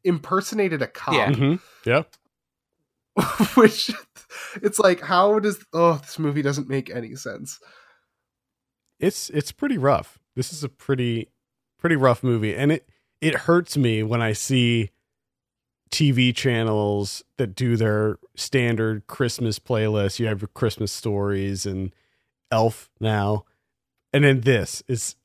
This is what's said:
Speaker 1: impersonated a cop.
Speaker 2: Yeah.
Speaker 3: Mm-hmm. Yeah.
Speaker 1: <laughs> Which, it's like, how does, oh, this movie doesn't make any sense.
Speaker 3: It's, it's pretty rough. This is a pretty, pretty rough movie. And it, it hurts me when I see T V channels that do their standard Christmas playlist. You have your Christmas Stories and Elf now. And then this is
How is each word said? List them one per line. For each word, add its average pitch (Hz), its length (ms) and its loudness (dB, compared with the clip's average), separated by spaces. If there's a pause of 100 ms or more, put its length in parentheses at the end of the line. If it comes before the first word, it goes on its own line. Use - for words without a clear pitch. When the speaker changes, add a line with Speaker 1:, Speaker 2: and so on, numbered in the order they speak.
Speaker 1:
impersonated 185 760 -2
a 120 60 -2
cop. - 280 -6
Speaker 2:
Yeah. 120 160 2
Speaker 3:
Mm-hmm. 139 580 -2
Yeah. 135 140 2 (1120)
Speaker 1:
<laughs> - 400 0
Which, - 360 6 (720)
it's 208 160 -2
like, 185 240 4
how 190 380 2
does, 208 240 -2 (100)
oh, 170 300 4
this - 160 -12
movie 151 220 -2
doesn't 139 280 -2
make 135 200 -4
any 120 260 -10
sense. - 440 -14 (1400)
Speaker 3:
It's, - 320 -2
it's 151 200 -4
pretty 269 260 -4
rough. 139 420 0 (160)
This 127 180 -6
is 147 100 -12
a 139 60 -8
pretty, 120 600 -4 (480)
pretty 170 180 0
rough 131 280 4
movie. 107 320 0
And 139 160 2
it, - 160 -4 (340)
it 156 140 0
hurts 175 400 2
me 113 280 2
when 117 180 0
I 110 120 0
see 117 580 0 (1000)
T 147 200 4
V 123 200 4
channels 107 920 0 (140)
that 104 180 -4
do 120 200 0
their 107 420 0 (180)
standard 113 720 -2
Christmas 117 520 -2
playlist. 107 600 0
You 113 80 -2
have 104 140 -4
your 104 80 -8
Christmas 107 420 -4
Stories 101 720 -4
and 95 280 -6 (580)
Elf 113 380 0 (100)
now. 107 460 0 (680)
And 139 100 4
then 135 180 4
this 117 460 0
is - 380 -6